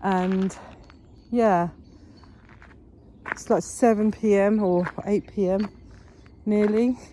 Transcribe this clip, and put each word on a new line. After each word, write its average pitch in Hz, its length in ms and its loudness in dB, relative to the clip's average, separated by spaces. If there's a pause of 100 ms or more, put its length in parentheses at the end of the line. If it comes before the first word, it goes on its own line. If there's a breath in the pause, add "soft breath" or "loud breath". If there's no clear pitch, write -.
And 190 540 0 (760 loud breath)
yeah, 202 380 2 (1600 loud breath)
it's - 180 -12
like 185 140 2
seven 214 480 0
P 208 240 0
M 208 280 2
or 180 260 0 (160)
eight 202 220 -2
P 196 220 -2
M 196 200 0 (760 loud breath)
nearly. 214 520 2 (160)